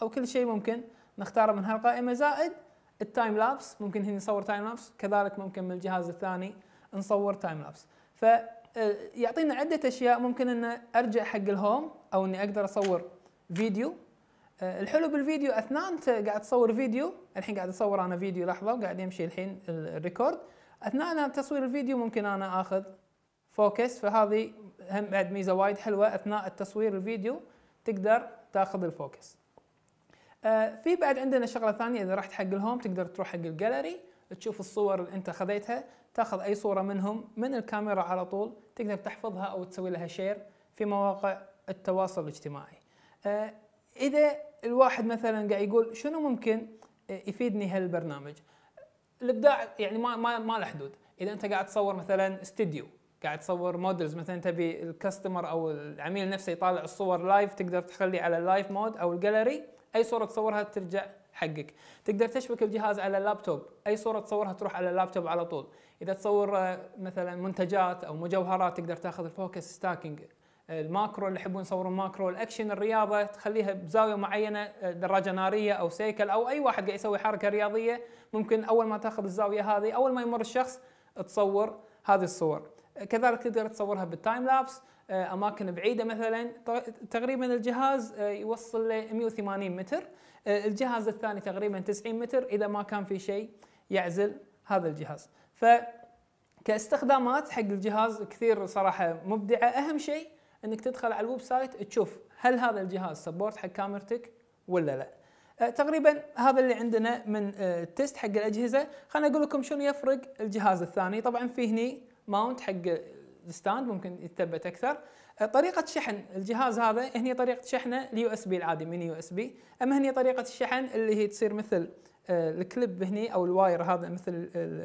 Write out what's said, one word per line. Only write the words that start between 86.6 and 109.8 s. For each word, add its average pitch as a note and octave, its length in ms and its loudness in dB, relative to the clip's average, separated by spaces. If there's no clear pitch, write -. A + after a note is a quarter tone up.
ط-، A#3 280 -4
تقريبا B3 360 -2
الجهاز، B3 680 0
آه، G#3 160 -2
يوصل A3+ 600 -4
ل A3 220 -4
مية A#3 120 -2
وثمانين G3 500 -4
متر، A3+ 280 -4
آه، G#3 180 2
الجهاز A3 420 0
الثاني G#3+ 340 -4
تقريبا G3 380 -4
تسعين G#3 400 -4
متر B3 240 0
إذا G#3 240 0
ما G#3 160 -2
كان G3+ 220 -4
في G3 140 -4
شيء G3+ 300 -4
يعزل F#3+ 480 0
هذا F#3 220 2
الجهاز. D3+ 420 -8
فكاستخدامات A#3+ 2000 2
حق - 100 -4
الجهاز G#3+ 640 0
كثير G#3 420 2
صراحة F3+ 600 0
مبدعة. G#3+ 420 6
أهم C#4+ 300 2
شيء D4+ 300 -2
إنك A3 160 -4
تدخل B3+ 300 -2
على G#3 140 -2
الويب B3+ 160 -4
سايت B3+ 420 -2
تشوف - 360 2
هل B3+ 200 6
هذا A3+ 220 2
الجهاز F#3 360 -4
سبورت G3 400 -4
حق F#3 120 -8
كاميرتك G3+ 640 -6
ولا D#3 300 2
لا. C3+ 120 -8
آه، A#3+ 100 4
تقريبا D4 540 6
هذا C4 240 6
اللي B3+ 140 6
عندنا A3+ 520 2
من، G#3 320 -2
آه، F3+ 260 0
تيست C4+ 340 -2
حق A3 120 -4
الأجهزة. A3 580 2
خلنا D4+ 200 2
أقول D4 140 4
لكم C#4+ 220 0
شنو C#4+ 180 -4